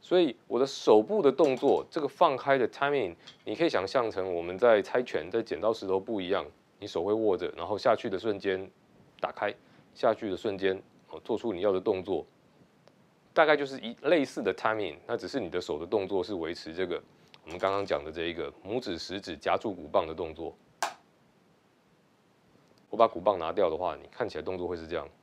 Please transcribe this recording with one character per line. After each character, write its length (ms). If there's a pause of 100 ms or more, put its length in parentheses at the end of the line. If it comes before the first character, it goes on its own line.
所 200
以 160 (100)
我 140
的 60
手 360
部 200
的 100
动 240
作， 340
这 100
个 60
放 300
开 220
的 100
timing， 460 (300)
你 120
可 80
以 40
想 180
象 240
成 240
我 80
们 160
在 240
猜 200
拳、 280
在 120
剪 180
刀 120
石 140
头 120
布 220
一 80
样， 180 (320)
你 80
手 160
会 100
握 240
着， 200
然 100
后 100
下 200
去 120
的 80
瞬 220
间 320 (500)
打 120
开， 200 (420)
下 200
去 160
的 60
瞬 200
间， 240 (300)
哦， 140
做 120
出 160
你 100
要 100
的 80
动 240
作， 200 (1080)
大 100
概 120
就 100
是 140
一 220
类 220
似 160
的 140
timing， 400 (140)
那 80
只 100
是 140
你 80
的 120
手 160
的 80
动 220
作 160
是 120
维 200
持 180
这 140
个 160 (420)
我 60
们 80
刚 140
刚 120
讲 200
的 80
这 140
一 60
个 200 (120)
拇 140
指、 180
食 240
指 160
夹 200
住 180
鼓 140
棒 180
的 80
动 180
作。 220 (2250)
我 60
把 120
鼓 120
棒 200
拿 120
掉 160
的 80
话， 240
你 80
看 200
起 100
来 40
动 140
作 120
会 80
是 100
这 80
样 120 (160)